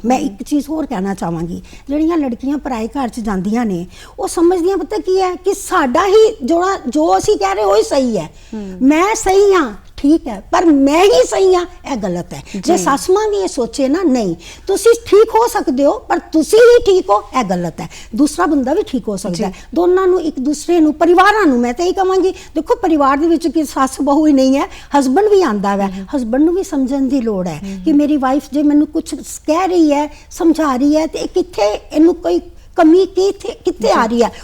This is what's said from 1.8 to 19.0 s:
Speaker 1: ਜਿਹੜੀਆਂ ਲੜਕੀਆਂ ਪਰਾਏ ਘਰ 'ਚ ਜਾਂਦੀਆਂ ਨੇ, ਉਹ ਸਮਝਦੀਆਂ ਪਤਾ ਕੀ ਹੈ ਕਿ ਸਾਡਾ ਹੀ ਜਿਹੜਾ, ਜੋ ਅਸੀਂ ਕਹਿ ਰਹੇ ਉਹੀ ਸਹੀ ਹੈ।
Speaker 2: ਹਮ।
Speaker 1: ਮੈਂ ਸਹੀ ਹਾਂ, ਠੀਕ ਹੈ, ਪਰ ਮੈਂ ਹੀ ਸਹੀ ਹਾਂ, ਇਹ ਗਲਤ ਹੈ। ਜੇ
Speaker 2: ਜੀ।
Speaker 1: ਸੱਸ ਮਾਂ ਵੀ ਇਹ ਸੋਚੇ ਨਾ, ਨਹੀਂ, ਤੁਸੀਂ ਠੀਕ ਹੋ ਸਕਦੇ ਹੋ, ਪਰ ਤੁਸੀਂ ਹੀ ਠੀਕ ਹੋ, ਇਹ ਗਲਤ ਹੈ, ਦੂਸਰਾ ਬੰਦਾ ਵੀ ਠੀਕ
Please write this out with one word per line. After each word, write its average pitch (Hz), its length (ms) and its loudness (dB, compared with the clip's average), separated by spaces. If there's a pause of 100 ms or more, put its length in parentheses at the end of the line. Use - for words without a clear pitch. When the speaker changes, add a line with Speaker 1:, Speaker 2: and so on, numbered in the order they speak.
Speaker 1:
ਜਿਹੜੀਆਂ 311 280 -2
ਲੜਕੀਆਂ 277 400 -4
ਪਰਾਏ 233 300 -6
ਘਰ 269 200 -6
'ਚ 226 120 -10
ਜਾਂਦੀਆਂ 208 460 -2
ਨੇ, 180 200 -4 (340)
ਉਹ 381 80 -4
ਸਮਝਦੀਆਂ 359 500 0
ਪਤਾ 330 200 -6
ਕੀ 370 240 -2
ਹੈ 370 140 -2
ਕਿ - 180 -4
ਸਾਡਾ 320 540 -2
ਹੀ 427 360 4
ਜਿਹੜਾ, 339 440 0
ਜੋ 311 300 2
ਅਸੀਂ 392 200 0
ਕਹਿ 392 180 -2
ਰਹੇ 415 80 -2
ਉਹੀ 403 200 2
ਸਹੀ 262 340 -2
ਹੈ। 156 120 -6 (260)
Speaker 2:
ਹਮ। 190 260 -12
Speaker 1:
ਮੈਂ 320 340 2
ਸਹੀ 392 380 4
ਹਾਂ, 285 200 0 (240)
ਠੀਕ 302 300 0
ਹੈ, 208 240 -10
ਪਰ 349 140 0
ਮੈਂ 285 380 4
ਹੀ 480 240 4
ਸਹੀ 381 280 2
ਹਾਂ, 349 100 0 (260)
ਇਹ 262 60 -4
ਗਲਤ 175 360 -6
ਹੈ। 143 100 -14 (120)
ਜੇ 233 220 0
Speaker 2:
ਜੀ। 359 60 -6
Speaker 1:
ਸੱਸ 285 260 -2
ਮਾਂ 415 200 2
ਵੀ 415 80 -2
ਇਹ 381 100 -2
ਸੋਚੇ 254 400 -4
ਨਾ, 330 160 -2
ਨਹੀਂ, 240 320 0 (320)
ਤੁਸੀਂ 392 240 2 (140)
ਠੀਕ 440 300 4
ਹੋ 453 120 2
ਸਕਦੇ 285 380 -2
ਹੋ, 381 140 0
ਪਰ - 200 -4
ਤੁਸੀਂ 320 400 0
ਹੀ 480 260 6
ਠੀਕ 381 240 0
ਹੋ, 403 140 0 (160)
ਇਹ 247 40 0
ਗਲਤ 180 380 -4
ਹੈ, 165 80 -12 (260)
ਦੂਸਰਾ 302 300 0
ਬੰਦਾ 285 280 0
ਵੀ 392 140 0
ਠੀਕ - 200 -6